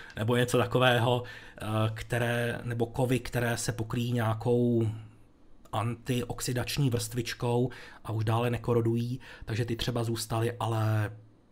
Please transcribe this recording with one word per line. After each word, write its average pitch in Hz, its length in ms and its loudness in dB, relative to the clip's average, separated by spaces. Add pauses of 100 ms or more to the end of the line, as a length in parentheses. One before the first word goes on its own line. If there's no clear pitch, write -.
(160)
nebo 107 200 0
něco 123 220 4
takového, 123 680 4
eh, - 420 -14 (280)
které, 120 720 -2
nebo 120 220 -2
kovy, 127 340 2
které 120 380 -2
se - 140 -2
pokryjí 120 400 -2
nějakou 117 800 4 (800)
antioxidační 120 1160 -2
vrstvičkou 120 800 0 (340)
a - 80 -6
už 110 140 0
dále 117 240 2
nekorodují, 117 680 0 (260)
takže 113 200 -2
ty 120 100 -2
třeba 120 280 -2
zůstaly, 117 560 -2
ale 110 520 2 (400)